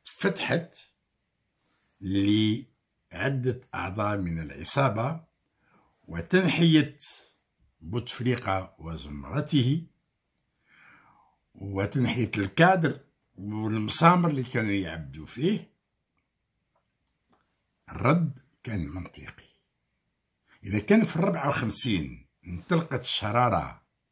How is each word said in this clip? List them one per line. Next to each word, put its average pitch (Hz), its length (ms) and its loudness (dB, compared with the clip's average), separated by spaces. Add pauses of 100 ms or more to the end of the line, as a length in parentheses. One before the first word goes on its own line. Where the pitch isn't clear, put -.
تفتحت - 720 -4 (1200)
لعدة 107 1600 0 (140)
أعضاء 98 440 -2
من 85 220 -4
العصابة، 117 840 -2 (840)
وتنحية 156 920 4 (840)
بوتفليقة 98 960 -4
وزمرته، 82 1080 -2 (1700)
وتنحية 107 840 0
الكادر 165 640 2 (340)
والمسامر 110 960 2
اللي 139 120 -2
كانوا 117 280 0
يعبدوا 80 560 -4
فيه. 170 440 -2 (2250)
الرد 143 520 2 (220)
كان 107 260 -2
منطقي. - 640 -14 (1120)
إذا 98 140 0
كان 208 260 4
في - 120 -4
الرابعة 156 320 0
وخمسين 101 800 -2 (180)
انطلقت 139 540 -4
الشرارة 107 840 0 (300)